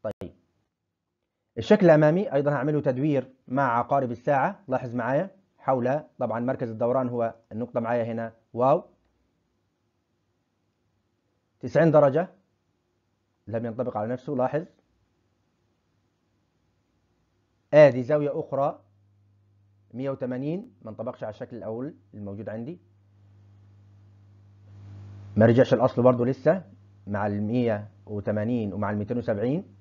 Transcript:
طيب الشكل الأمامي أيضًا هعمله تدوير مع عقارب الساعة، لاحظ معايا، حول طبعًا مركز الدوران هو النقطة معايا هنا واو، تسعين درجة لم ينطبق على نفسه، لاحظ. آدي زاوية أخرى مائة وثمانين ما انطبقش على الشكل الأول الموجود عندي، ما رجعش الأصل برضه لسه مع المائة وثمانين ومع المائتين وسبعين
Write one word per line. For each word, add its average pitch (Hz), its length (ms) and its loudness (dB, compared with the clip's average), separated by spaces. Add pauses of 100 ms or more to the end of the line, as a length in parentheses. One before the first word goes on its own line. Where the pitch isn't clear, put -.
طيب 101 300 -10 (1300)
الشكل 196 280 4
الأمامي 156 460 6
أيضًا 143 200 0
هعمله 147 280 -2
تدوير 135 500 -2 (180)
مع 127 300 0
عقارب 131 320 0
الساعة، 143 580 -2
لاحظ 123 260 -4
معايا، 131 360 -2 (280)
حول 131 420 0 (180)
طبعًا 117 220 -4
مركز 127 300 -4
الدوران 123 380 -2
هو 117 260 -4 (180)
النقطة 120 280 -6
معايا 117 240 -2
هنا 113 280 -8 (200)
واو، 127 320 0 (2750)
تسعين 151 300 4
درجة 147 380 6 (1200)
لم 113 200 -6
ينطبق 117 300 -6
على 107 120 -4
نفسه، 127 240 -6
لاحظ. 135 320 -2 (3000)
آدي 139 280 8
زاوية 147 380 -2
أخرى 143 400 -4 (1120)
مائة 131 160 -6
وثمانين 135 600 -6 (100)
ما 110 80 -12
انطبقش 113 340 -10
على 110 60 -8
الشكل 120 260 -14
الأول 117 380 -8 (200)
الموجود 101 340 -12
عندي، 117 300 -10 (2500)
ما 107 100 6
رجعش 120 280 6
الأصل 120 280 0
برضه 120 240 4
لسه 156 380 0 (420)
مع 101 200 -4
المائة 107 600 -2 (180)
وثمانين 107 680 -2
ومع 101 160 -2
المائتين 107 280 -4
وسبعين 120 460 -2 (160)